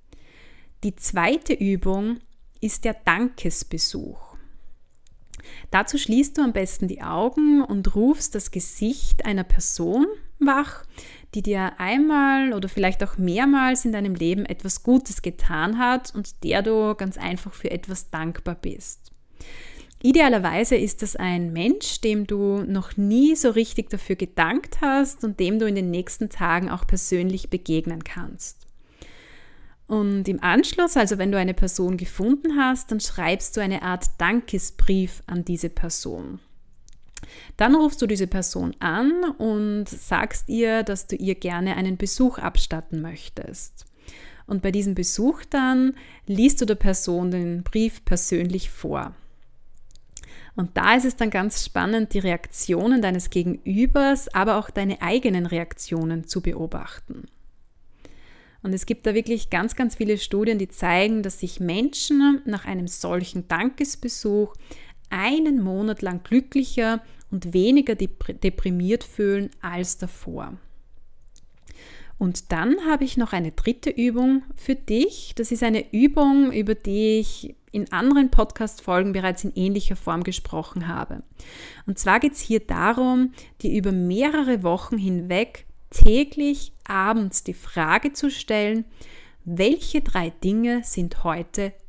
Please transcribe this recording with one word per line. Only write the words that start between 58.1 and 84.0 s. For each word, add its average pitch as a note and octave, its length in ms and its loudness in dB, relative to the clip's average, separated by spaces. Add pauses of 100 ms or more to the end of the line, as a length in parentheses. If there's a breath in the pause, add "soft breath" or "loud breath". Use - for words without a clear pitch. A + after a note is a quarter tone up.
Und F#3+ 120 -4
es F#3 120 -4
gibt - 200 -4
da G#3+ 80 2
wirklich A3+ 360 0
ganz, F#3+ 240 -2
ganz B3 220 -2
viele G#3+ 220 0
Studien, G#3+ 400 0
die F#3+ 100 -4
zeigen, G3 540 0
dass F#3+ 180 -4
sich - 180 -8
Menschen C#4 840 0
nach G#3 200 -4
einem F#3+ 220 -6
solchen F3+ 640 -4
Dankesbesuch G#3 1040 -2 (580 loud breath)
einen C4 500 2
Monat G3 400 -2
lang F3+ 220 -6
glücklicher A#3+ 760 0 (300 loud breath)
und F3+ 240 -6
weniger A#3+ 400 4
depr-, - 380 -4
deprimiert F#3 720 0
fühlen G3+ 460 -2 (100)
als F3+ 380 -6
davor. - 560 -10 (1600 loud breath)
Und F3+ 340 -4
dann F#3+ 240 2 (120)
habe D4 160 2
ich C4 120 -2
noch A3+ 160 0
eine E3+ 200 -2
dritte - 380 -2
Übung B3 520 2 (120)
für - 220 -4
dich. - 580 -2
Das A3+ 160 -4
ist A#3 120 0
eine A3 300 0
Übung, C#4 600 4
über G#3+ 220 0
die A3 440 0
ich - 380 -4 (160)
in G#3 180 -6
anderen C4 400 4
Podcast-Folgen G3+ 840 4
bereits F#3 320 -2
in G3 100 -4
ähnlicher G3 420 2
Form E3+ 260 -2
gesprochen E3+ 640 -6
habe. - 340 -8 (640 loud breath)
Und G3 120 -4
zwar G3+ 220 6
geht's C#4+ 200 0
hier A3 200 0
darum, B3+ 720 2 (300 loud breath)
dir G#3 100 0
über G3+ 200 0
mehrere A#3+ 720 0